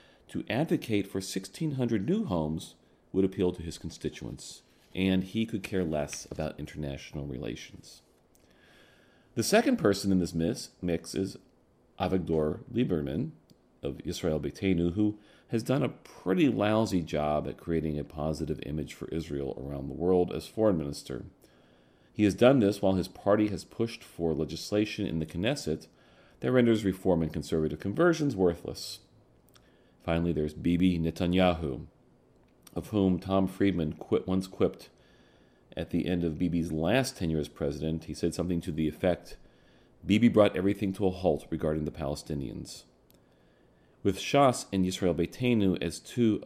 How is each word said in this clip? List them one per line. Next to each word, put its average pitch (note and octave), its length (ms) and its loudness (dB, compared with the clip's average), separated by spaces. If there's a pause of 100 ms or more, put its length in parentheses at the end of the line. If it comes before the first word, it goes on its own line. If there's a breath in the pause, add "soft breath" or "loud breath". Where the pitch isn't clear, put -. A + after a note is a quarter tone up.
(300 soft breath)
to - 200 -6
advocate A2 560 0
for G2 160 -6
sixteen D#3+ 520 -6
hundred A#2+ 340 0
new G#3 180 0
homes E2 480 -2 (380 soft breath)
would F#2+ 140 2
appeal F#2 260 0
to F2 100 -12
his E2 160 -10
constituents, - 840 -10 (320 soft breath)
and F#2+ 280 2
he A2+ 220 -4
could A2 160 -6
care F#2 220 -2
less D#2 480 -4
about - 280 -6
international D2 680 -8
relations. - 720 -12 (1300 soft breath)
The A2+ 80 0
second A#3+ 340 4
person G2 340 4
in F#2+ 60 6
this F2 160 0
mis-, E2+ 360 -2 (120)
mix F2 320 -2
is F#2 240 -4 (640)
Avigdor E2 640 0 (120)
Lieberman E2+ 580 -2 (520)
of - 200 -6
Israel E2 360 -2
Beitenu, E2+ 540 0
who G#2 260 0 (300 loud breath)
has A#2 120 0
done C#3 220 0
a B2 60 0
pretty - 600 0
lousy G#2+ 520 2
job D2+ 460 0
at C#2 100 -8
creating D#2 420 -2
a C#2+ 40 -4
positive D2+ 600 -4
image D2 300 -6
for - 140 -12
Israel D2 520 -6
around C#2 280 -8
the C2 40 -8
world F2+ 380 4
as - 160 -6
foreign G#2+ 300 2
minister. C#2+ 480 -6 (840 soft breath)
He G#2+ 120 2
has G2 100 6
done C3 260 6
this G2+ 220 4
while F#2+ 120 4
his F2+ 160 0
party G#2+ 400 2
has F#2+ 160 -8
pushed - 360 -6
for E2+ 320 -4
legislation G2+ 720 -2
in D#2+ 140 -2
the D#2 60 -2
Knesset F2 600 -4 (520 soft breath)
that B2+ 140 -2
renders A#2 320 4
reform F#2 360 2
and D#2+ 120 -2
conservative D#2 480 -2
conversions D3+ 560 0
worthless. - 640 -2 (1000 soft breath)
Finally, E2+ 300 0
there's D2+ 220 -2
Bibi F2 440 2
Netanyahu, E2 880 0 (840)
of E2+ 140 -6
whom F#2+ 320 2
Tom F#2+ 300 2
Friedman F2 460 0
quit-, - 300 -2
once F#2+ 220 0
quipped - 400 -2 (880 soft breath)
at D#2+ 140 -6
the - 160 0
end F2 180 0
of D#2 160 -2
Bibi's E2+ 320 0
last F#2+ 460 0
tenure D#2+ 220 -2
as C#2+ 100 -4
president. D#2 560 -4
He D2+ 80 -10
said E2 200 -2
something F2 280 -2
to F2+ 100 -6
the D#2 160 0
effect, - 480 -2 (720 soft breath)
"Bibi G#2+ 240 6
brought G#2 260 6
everything G2 380 0
to G2 140 0
a F2+ 40 2
halt E2+ 380 0
regarding D#2 340 -2
the D2+ 80 -4
Palestinians." C#2+ 920 -8 (1200 soft breath)
With G2 160 2
Shas C#3 520 4
and F#2+ 140 2
Yisrael F#2 280 0
Beitenu G2 720 2
as E2+ 160 -4
two A2+ 460 2